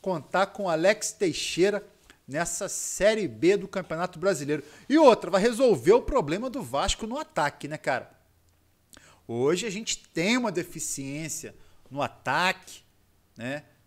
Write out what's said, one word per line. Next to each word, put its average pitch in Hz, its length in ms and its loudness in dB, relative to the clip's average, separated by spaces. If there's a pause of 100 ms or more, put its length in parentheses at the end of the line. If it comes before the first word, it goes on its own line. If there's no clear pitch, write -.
contar 180 460 -2
com 196 220 -6
Alex 175 440 2
Teixeira 196 760 0 (400)
nessa 170 420 -6
Série 208 600 0
B 147 280 2
do 190 120 -4
Campeonato 170 500 -6
Brasileiro. 151 440 -2 (260)
E 277 100 4
outra, 240 320 8
vai 196 100 4
resolver 208 520 4
o 247 100 6
problema 220 480 -2
do 247 120 -8
Vasco 156 440 -4
no 247 120 -8
ataque, 151 500 -4
né, 147 100 -8
cara? 131 320 -4 (1160)
Hoje 143 400 0
a 214 40 -6
gente 214 280 -8 (100)
tem 196 280 -2
uma 240 140 -2
deficiência 147 1040 -8 (360)
no 139 120 -6
ataque, 156 760 -4 (560)
né? 135 260 -10 (240)